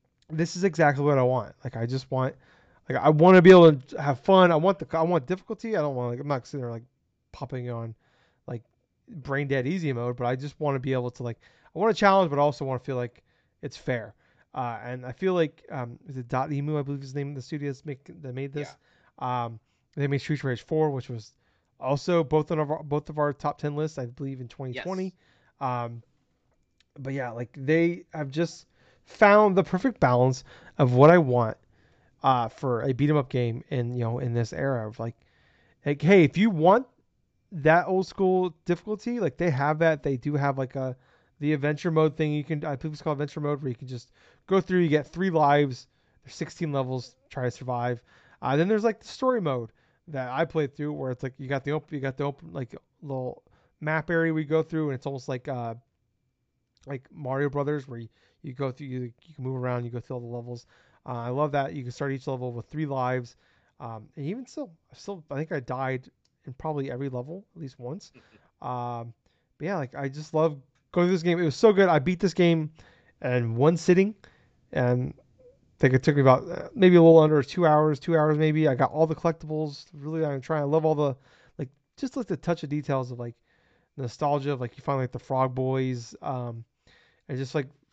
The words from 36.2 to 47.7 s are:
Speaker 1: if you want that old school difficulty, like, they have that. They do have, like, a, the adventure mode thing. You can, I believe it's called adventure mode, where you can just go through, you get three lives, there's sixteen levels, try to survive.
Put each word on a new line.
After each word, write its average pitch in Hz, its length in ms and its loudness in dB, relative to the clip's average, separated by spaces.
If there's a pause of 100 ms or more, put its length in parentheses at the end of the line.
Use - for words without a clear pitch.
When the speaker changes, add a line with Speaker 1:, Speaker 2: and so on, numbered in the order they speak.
Speaker 1:
if - 120 2
you 214 140 2
want 190 360 4 (640)
that 156 340 2
old 190 200 0
school 185 480 0 (100)
difficulty, 214 560 -4
like, 160 160 -2
they 175 140 0
have 143 280 0
that. 160 240 2
They 139 140 -2
do 147 180 -4
have, 139 240 0
like, 131 180 -6
a, 131 200 -6 (440)
the 147 120 -2
adventure 151 380 -2
mode 156 260 2
thing. 151 160 -2
You 147 120 -4
can, 151 200 -6
I 143 120 -6
believe 156 160 -10
it's 147 100 -16
called 151 140 -4
adventure 147 240 -8
mode, 147 220 -4
where 139 80 -6
you 120 40 -6
can 127 140 -18
just 123 240 -14 (340)
go 190 140 2
through, 180 200 0
you 175 80 4
get 143 200 2
three 185 220 -4
lives, 147 580 2 (340)
there's - 120 -20
sixteen - 360 -8
levels, 131 460 -6 (120)
try 127 160 -8
to 123 60 -2
survive. 123 520 -6 (400)